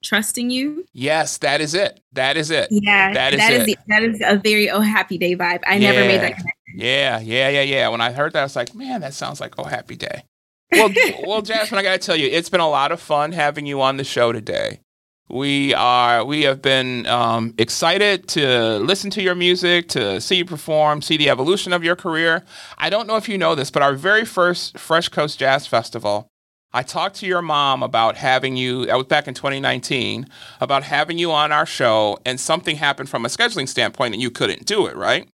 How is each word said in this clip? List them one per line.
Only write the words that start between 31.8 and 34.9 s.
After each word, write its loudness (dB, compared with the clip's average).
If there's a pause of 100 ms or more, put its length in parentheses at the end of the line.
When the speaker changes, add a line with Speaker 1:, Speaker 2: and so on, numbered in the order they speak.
Speaker 2:
and -4
something -2
happened -2
from -4
a -4
scheduling -2
standpoint -2
and -6
you -4
couldn't -4
do 0
it, -10